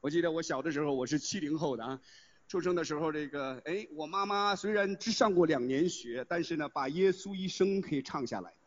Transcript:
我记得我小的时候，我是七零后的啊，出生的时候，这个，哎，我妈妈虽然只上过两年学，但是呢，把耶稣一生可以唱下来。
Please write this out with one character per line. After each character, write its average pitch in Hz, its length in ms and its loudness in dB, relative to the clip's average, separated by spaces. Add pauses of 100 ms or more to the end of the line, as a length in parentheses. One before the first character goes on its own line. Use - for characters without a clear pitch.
我 139 80 -2
记 165 140 2
得 165 80 2
我 160 100 -2
小 147 220 -2
的 156 80 -2
时 143 100 0
候， 147 140 2
我 127 100 0
是 143 140 0
七 - 220 -4
零 156 180 -2
后 147 180 0
的 113 80 -6
啊， 131 160 -6 (460)
出 185 140 -2
生 175 160 0
的 165 80 0
时 151 100 -4
候， 156 160 0
这 151 160 -2
个， 135 380 -6
哎， 196 300 -4
我 151 120 -6
妈 190 180 0
妈 202 300 2
虽 202 160 -4
然 202 260 2
只 - 140 -4
上 220 240 6
过 175 120 8
两 135 200 2
年 139 220 2
学， 120 400 -6
但 170 160 0
是 165 120 -4
呢， 147 120 -2
把 139 220 -2
耶 185 200 4
稣 196 240 -4
一 190 140 -4
生 196 320 2
可 156 160 -2
以 135 60 0
唱 139 220 -6
下 110 160 -4
来。 87 140 -12 (120)